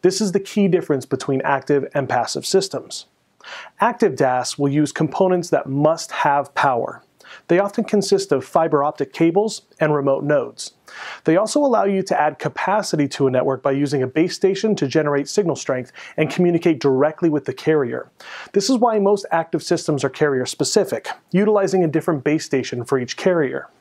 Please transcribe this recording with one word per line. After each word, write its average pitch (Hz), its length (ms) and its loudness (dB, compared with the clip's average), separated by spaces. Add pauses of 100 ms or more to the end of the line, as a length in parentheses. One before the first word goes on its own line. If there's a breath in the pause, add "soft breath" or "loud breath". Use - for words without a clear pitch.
This 185 200 2
is 208 100 0
the 185 80 -2
key 196 300 0
difference 156 380 0
between 135 340 -2
active 139 520 -2
and 135 160 -4
passive - 380 -4
systems. - 600 -4 (760 loud breath)
Active 220 340 2
das 127 420 -2
will 143 120 0
use 143 240 0
components 180 580 0
that 143 180 0
must 151 440 0
have 143 420 0
power. - 480 -2 (460 loud breath)
They 175 100 4
often 202 240 -2
consist 196 480 0
of 131 140 0
fiber 156 400 2
optic 147 280 -4
cables 185 500 0 (180)
and 151 120 2
remote 139 300 0
nodes. 143 520 -2 (500 loud breath)
They 160 120 4
also 214 280 2
allow 226 180 2
you 196 220 2
to 180 160 -2
add 151 180 0
capacity 156 720 -2
to 135 180 0
a 131 40 4
network 127 300 0
by 139 120 0
using 139 280 0
a 127 60 0
base 160 300 0
station 196 400 0
to 147 100 -2
generate 147 420 0
signal 165 280 0
strength 127 340 -4 (260 loud breath)
and 156 140 0
communicate 170 480 2
directly 147 500 2
with 147 180 -2
the 123 60 -6
carrier. 131 560 -2 (440 loud breath)
This 202 180 0
is 269 60 2
why 220 240 2
most 196 320 2
active 165 320 -2
systems 151 400 -2
are 135 60 0
carrier 135 360 0
specific, - 600 -2 (240)
utilizing 196 500 2
a 165 60 2
different 151 340 0
base 151 220 0
station 120 400 -4
for 131 160 0
each 131 160 -8
carrier. 170 520 0 (120)